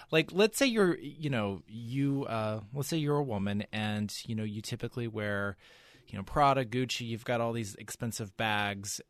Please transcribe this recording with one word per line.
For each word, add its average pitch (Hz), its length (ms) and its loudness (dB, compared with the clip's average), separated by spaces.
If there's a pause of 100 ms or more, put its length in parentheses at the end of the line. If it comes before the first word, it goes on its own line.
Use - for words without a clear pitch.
(120)
Like, 160 200 4
let's 208 260 4
say 277 100 4
you're, 202 300 4
you 143 320 -6
know, 104 380 0
you, 135 580 0
uh, 110 360 -2 (120)
let's 139 140 -4
say 170 100 0
you're 147 200 2
a 147 60 2
woman, 101 480 0
and, 107 400 0 (140)
you 117 100 -4
know, 107 80 -2
you 107 180 -4
typically 117 460 -6
wear, 104 500 -2 (500)
you 104 100 -10
know, 98 60 -6
Prada, 139 420 4
Gucci, 123 420 -2
you've 113 180 -6
got 120 160 2
all 117 120 2
these 110 220 -4
expensive 110 640 -6
bags, 104 720 -2